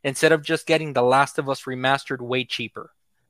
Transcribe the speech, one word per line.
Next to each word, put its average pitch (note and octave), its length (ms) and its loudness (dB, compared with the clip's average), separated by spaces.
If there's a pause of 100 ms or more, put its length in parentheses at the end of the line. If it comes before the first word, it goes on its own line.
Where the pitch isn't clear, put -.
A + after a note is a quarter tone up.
instead C#3+ 300 2
of D#3 100 4
just D#3+ 240 -4
getting D#3 280 0
The B2 80 2
Last C3+ 360 4
of C#3 120 -4
Us C3+ 140 -6
Remastered C3 560 -2
way B2 240 -4
cheaper? - 480 -10 (380)